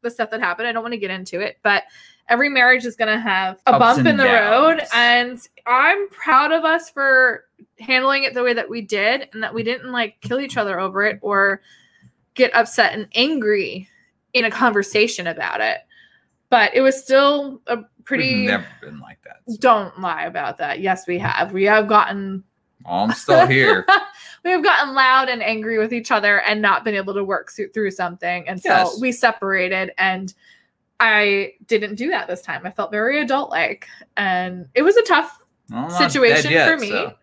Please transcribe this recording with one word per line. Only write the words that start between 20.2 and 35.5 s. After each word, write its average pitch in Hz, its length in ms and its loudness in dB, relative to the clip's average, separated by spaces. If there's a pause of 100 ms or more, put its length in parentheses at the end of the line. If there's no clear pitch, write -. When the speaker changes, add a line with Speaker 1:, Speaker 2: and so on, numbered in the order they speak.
Speaker 1:
about 165 340 -6
that. 147 220 -6
Yes, 185 260 -2
we 175 120 -4
have. 196 340 -2
We 190 120 -2
have 208 240 4
gotten 196 560 0 (420)
Speaker 2:
I'm 95 260 -2
still - 340 4
here. - 440 4
Speaker 1:
<laughs> 392 60 6 (480)
We 349 60 0
have 359 120 2
gotten 285 320 2
loud 262 360 4
and 233 120 -4
angry 220 360 -4
with 220 120 -2
each 233 200 -6
other 208 320 2
and 214 180 -2
not 196 240 2
been 220 100 -4
able 196 200 -4
to 202 100 -2
work 190 260 -6
through, 196 200 -10
through 208 220 -4
something. 175 540 -6
And 185 140 -8
so - 80 -6
Speaker 2:
Yes. 185 320 2
Speaker 1:
we 254 100 0
separated, 190 840 -2
and 190 380 -4 (680)
I 208 540 2 (120)
didn't 214 280 -2
do 247 160 -6
that 254 180 -4
this 180 140 -8
time. 175 240 -10
I 214 40 -10
felt 208 200 -8
very 240 320 -2
adult-like, 254 640 -4 (300)
and 180 560 -4
it 254 80 4
was 403 160 6
a 440 60 4
tough - 360 0 (300)